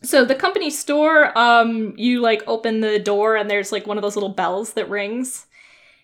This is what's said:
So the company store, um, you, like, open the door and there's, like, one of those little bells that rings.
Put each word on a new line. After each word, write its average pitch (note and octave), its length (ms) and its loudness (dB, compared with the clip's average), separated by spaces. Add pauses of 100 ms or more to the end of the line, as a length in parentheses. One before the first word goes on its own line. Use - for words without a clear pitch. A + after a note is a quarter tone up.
So B3+ 240 4
the C4 100 0
company F#4+ 340 -2
store, D4+ 680 2
um, A#3 600 4
you, B3 240 0
like, A3+ 260 2
open A3 340 -2
the G#3+ 180 0
door G#3 360 2
and G#3 140 -2
there's, G3+ 220 -2
like, G#3 160 -6
one G#3 100 -4
of G3+ 60 -4
those G3+ 120 -4
little G3+ 180 -4
bells F#3+ 400 -4
that A3 160 -4
rings. G#3+ 580 -8 (560)